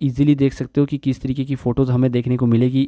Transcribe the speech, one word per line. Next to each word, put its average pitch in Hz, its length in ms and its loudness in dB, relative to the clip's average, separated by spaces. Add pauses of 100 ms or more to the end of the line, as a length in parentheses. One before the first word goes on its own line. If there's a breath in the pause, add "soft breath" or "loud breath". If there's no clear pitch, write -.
ईजीली 143 320 2
देख 135 180 0
सकते - 280 -4
हो 143 60 2
कि 139 120 -4
किस 131 240 -4
तरीके 135 220 -4
की 139 120 -6
फ़ोटोज़ 127 340 0
हमें 127 220 2
देखने 120 240 -2
को 123 100 0
मिलेगी 123 420 2